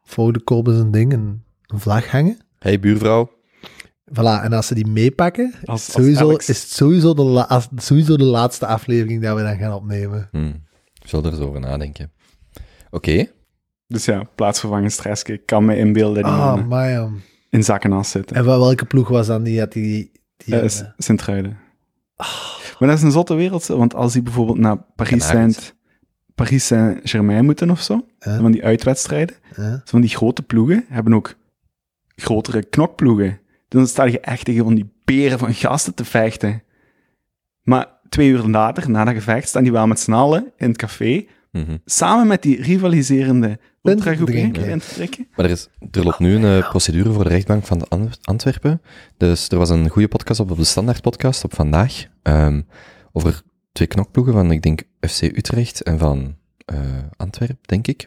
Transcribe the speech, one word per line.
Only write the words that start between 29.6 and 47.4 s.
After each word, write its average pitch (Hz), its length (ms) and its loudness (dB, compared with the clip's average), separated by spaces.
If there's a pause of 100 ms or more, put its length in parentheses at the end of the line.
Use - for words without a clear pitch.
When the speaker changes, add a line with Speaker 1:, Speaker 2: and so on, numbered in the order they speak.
Speaker 3:
van 120 160 2
die 117 80 4
grote 117 340 -2
ploegen 147 440 2
hebben 117 260 0
ook 107 220 0 (800)
grotere 110 480 -4
knokploegen. 113 760 0 (280)
Dus 123 120 2
dan 131 80 4
sta 135 160 0
je 123 160 0
echt - 260 -8
tegen 117 180 0
van 113 120 2
die 101 140 -2 (160)
beren 135 340 2
van 120 140 -2
gasten 131 400 -2
te 120 120 -8
vechten. 110 580 -2 (1000)
Maar 127 240 2 (220)
twee 143 200 4
uur 127 140 2
later, 110 460 0
na 107 140 2
dat 120 100 4
gevecht, 113 340 -2
staan 135 160 2
die 123 80 4
wel 110 160 4
met 110 120 0
z'n - 140 -2
allen 151 440 2
in 131 100 -2
het 117 100 0
café, 117 480 -2 (260)
Speaker 2:
Mhm. 78 340 -6
Speaker 3:
samen 220 420 2
met 202 140 2
die 131 200 2
rivaliserende 135 840 2
Speaker 1:
Punten - 440 -4
Speaker 3:
ultragroepering 170 600 0
Speaker 1:
drinken. - 200 -6
Speaker 3:
in 165 60 -4
te - 140 -14
trekken. 175 420 -10
Speaker 2:
Maar 90 100 0
er 87 60 2
is, - 180 -6 (220)
er 92 120 0
loopt 85 160 0
nu 90 160 4
een, 101 280 4
eh, - 60 -8
procedure 90 420 0
voor 104 120 0
de 87 60 0
rechtbank 101 360 0